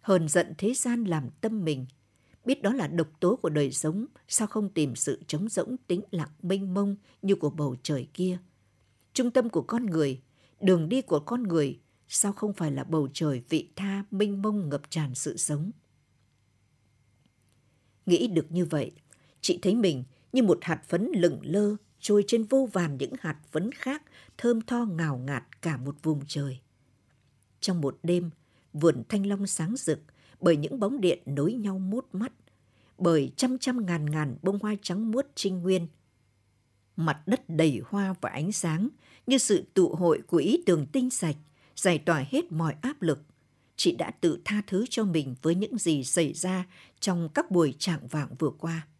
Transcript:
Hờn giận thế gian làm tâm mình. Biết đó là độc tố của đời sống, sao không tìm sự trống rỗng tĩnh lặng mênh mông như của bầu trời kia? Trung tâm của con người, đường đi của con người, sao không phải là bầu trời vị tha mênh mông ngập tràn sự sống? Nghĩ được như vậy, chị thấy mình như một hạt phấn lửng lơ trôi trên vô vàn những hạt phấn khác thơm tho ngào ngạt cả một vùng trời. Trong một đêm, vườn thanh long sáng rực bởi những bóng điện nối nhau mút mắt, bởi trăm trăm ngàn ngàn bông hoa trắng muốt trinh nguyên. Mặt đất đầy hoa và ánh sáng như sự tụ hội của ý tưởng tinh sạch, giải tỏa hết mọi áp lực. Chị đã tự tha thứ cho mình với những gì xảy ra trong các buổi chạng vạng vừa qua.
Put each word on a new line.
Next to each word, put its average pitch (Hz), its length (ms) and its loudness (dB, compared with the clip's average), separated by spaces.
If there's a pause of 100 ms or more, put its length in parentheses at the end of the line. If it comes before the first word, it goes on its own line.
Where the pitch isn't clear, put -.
Hờn 180 260 4
giận 180 300 2
thế 220 160 0
gian 240 300 0
làm 156 260 -2 (120)
tâm 214 220 -2
mình. 135 220 -2 (600)
Biết 262 160 0
đó 208 120 2
là 269 140 -2
độc 160 200 0 (120)
tố 190 160 4
của 175 140 -2
đời 147 220 2
sống, 165 340 -2 (220)
sao 214 200 0
không 208 220 -2
tìm 147 260 0
sự - 320 -4
trống 185 220 -2
rỗng 254 260 -2 (120)
tĩnh 185 140 0 (100)
lặng 165 180 -4 (120)
mênh 190 320 -2
mông 202 220 0 (260)
như 196 140 4
của 147 140 0
bầu 143 340 -2
trời 135 300 -2
kia? 180 240 -2 (760)
Trung 247 180 2
tâm 240 180 2
của 165 120 0
con 240 240 -2
người, 151 360 0 (400)
đường 175 280 4
đi 254 120 0
của 165 180 0
con 240 240 -4
người, 156 360 0 (280)
sao - 260 0
không 202 200 -4
phải 160 180 -2
là 135 120 -4
bầu 151 300 0
trời 143 360 0
vị - 260 0
tha 196 360 -4
mênh 196 300 -2
mông 202 280 -2
ngập 143 200 -4
tràn 143 260 -4
sự - 220 -6
sống? 156 340 -2 (2250)
Nghĩ 190 220 4
được 165 240 0
như 175 140 0
vậy, 147 260 -2 (500)
chị - 200 0
thấy 196 140 4
mình 165 280 2 (300)
như 254 100 4
một 180 180 6
hạt 165 260 -4
phấn 202 280 0
lửng 170 280 4
lơ 208 320 0 (240)
trôi 208 280 4
trên 226 160 2
vô 262 300 2
vàn 160 240 0
những 139 220 -6
hạt 151 180 -6 (140)
phấn 190 200 -2
khác 294 320 -6 (340)
thơm 240 240 2
tho 240 240 -2
ngào 160 320 -2
ngạt 127 440 -8
cả 156 160 -2
một 135 260 -6
vùng 151 240 0
trời. 139 320 -6 (1000)
Trong 175 220 0
một 139 220 -2
đêm, 175 260 2 (440)
vườn 147 360 4
thanh 196 160 0
long 202 220 -2
sáng 185 300 -4
rực 151 220 -2 (400)
bởi 165 180 4
những 165 220 -4
bóng 226 220 -2
điện 180 240 2
nối 143 280 -2
nhau 202 260 -4
mút 190 360 -6
mắt, 220 160 -4 (640)
bởi 160 380 2
trăm 254 220 0
trăm 247 280 -2
ngàn 170 200 0
ngàn 151 360 -2
bông 196 180 0
hoa 214 220 -2
trắng 214 300 -2
muốt 262 140 0 (100)
trinh 185 260 -2
nguyên. 180 260 2 (1080)
Mặt 156 300 0
đất - 240 -2
đầy 156 360 2
hoa 196 360 -2
và 110 80 -4
ánh 160 220 -4
sáng 185 380 -2 (380)
như 262 100 4
sự 196 260 2 (100)
tụ 185 220 4
hội 165 320 4
của 175 100 2
ý 214 280 2
tưởng 156 200 4
tinh 254 240 0
sạch, 160 260 -2 (400)
giải 175 240 2
tỏa 165 300 2
hết 339 220 -2
mọi 156 300 -2
áp 277 200 -6
lực. 160 180 0 (560)
Chị - 200 0
đã - 160 -6 (100)
tự 165 240 2
tha 208 220 0
thứ 196 220 0
cho 226 160 -2
mình 151 360 0
với 165 140 2
những 208 220 -2
gì 156 260 0
xảy 156 300 0
ra 180 320 -2 (340)
trong 170 340 0
các - 180 -2
buổi 160 280 4
chạng 165 280 -4
vạng 143 320 -6
vừa 151 100 0
qua. 165 380 -6 (120)